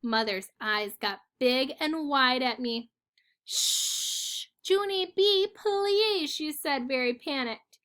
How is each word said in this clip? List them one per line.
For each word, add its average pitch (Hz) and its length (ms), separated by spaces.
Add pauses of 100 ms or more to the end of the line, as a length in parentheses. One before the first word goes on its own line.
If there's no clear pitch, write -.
Mother's 220 460 (120)
eyes 208 400
got 202 200 (180)
big 262 420
and 311 280
wide 254 340
at 240 180
me. 233 300 (540)
Shh, - 1000 (180)
Junie 381 520
B, 392 380
please, 403 760
she 302 220
said, 277 340
very 254 280
panicked. 247 720